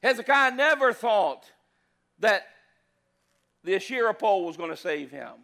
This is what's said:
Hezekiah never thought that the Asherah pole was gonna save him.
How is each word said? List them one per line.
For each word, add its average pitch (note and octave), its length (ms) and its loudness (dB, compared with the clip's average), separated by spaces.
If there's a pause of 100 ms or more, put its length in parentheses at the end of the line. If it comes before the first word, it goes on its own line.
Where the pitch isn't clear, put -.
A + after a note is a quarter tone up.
Hezekiah C4 500 2
never C#4 420 2
thought G3+ 580 -2 (680)
that G3+ 240 2 (1200)
the F3+ 120 -2
Asherah A#3 380 -2
pole G3+ 320 0
was E3 100 -10
gonna E3 220 -8
save D3 340 -8
him. B2 220 -14 (100)